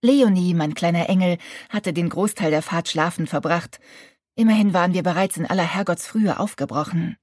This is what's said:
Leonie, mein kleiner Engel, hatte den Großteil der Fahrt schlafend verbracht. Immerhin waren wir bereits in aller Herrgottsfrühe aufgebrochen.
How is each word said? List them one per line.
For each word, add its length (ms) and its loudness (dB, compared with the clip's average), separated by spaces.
Leonie, 520 4
mein 200 0
kleiner 340 0
Engel, 300 2
hatte 240 -4
den 160 -2
Großteil 420 -2
der 120 2
Fahrt 260 -4
schlafend 400 -2
verbracht. 500 -2
Immerhin 380 4
waren 220 2
wir 80 0
bereits 340 0
in 100 -4
aller 160 0
Herrgottsfrühe 800 -2
aufgebrochen. 840 -4